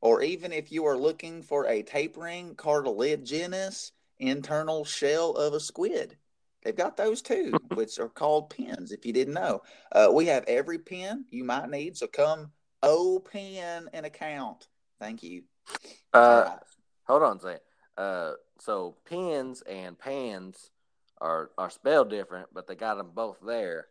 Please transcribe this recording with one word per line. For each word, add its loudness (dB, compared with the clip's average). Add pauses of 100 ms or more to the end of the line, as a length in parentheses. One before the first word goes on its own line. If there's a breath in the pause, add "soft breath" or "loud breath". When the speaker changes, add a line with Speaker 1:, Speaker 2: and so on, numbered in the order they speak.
Speaker 1:
or 6
even -4
if -6
you 0
are 4
looking -2
for -2
a 2
tapering -8
cartilaginous -2 (280)
internal -2
shell 0
of 0
a -2
squid. -4 (460)
They've -4
got -2
those 0
too, -2 (120)
Speaker 2:
<laughs> -8
Speaker 1:
which -4
are -4
called 0
pens, -10
if -16
you -6
didn't 0
know. -2 (320 loud breath)
Uh, 10
we 6
have 2
every 0
pen -10
you -8
might -2
need, -8
so -6
come 0 (300)
open 0
an -12
account. -10 (300)
Thank -12
you. -14 (720 loud breath)
Speaker 2:
Uh, 12
Speaker 1:
All 10
right. -6 (480)
Speaker 2:
hold 4
on 2
a -16
second. -10 (380)
Uh, -4 (260)
so -6 (100)
pens -6
and -12
pans -10 (500)
are, -4
are -4
spelled 2
different, -10
but -14
they -12
got -6
'em -12
both -6 (100)
there. -6